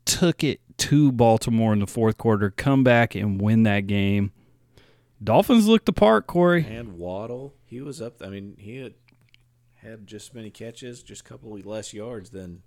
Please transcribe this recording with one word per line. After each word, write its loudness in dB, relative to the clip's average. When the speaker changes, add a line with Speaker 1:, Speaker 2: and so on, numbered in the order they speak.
Speaker 1:
took 0
it -2
to 4
Baltimore 2
in 2
the -2
fourth 0
quarter, 0
come 2
back 4
and -2
win 4
that 0
game. 0
Dolphins 4
looked 4
the 2
part, 2
Corey. 2
Speaker 2:
And -12
Waddle, -10
he -18
was -14
up, -14
I -14
mean, -14
he -16
had, -16
had -20
just -18
as -20
many -16
catches, -18
just -20
a -20
couple -18
less -12
yards -14
than -16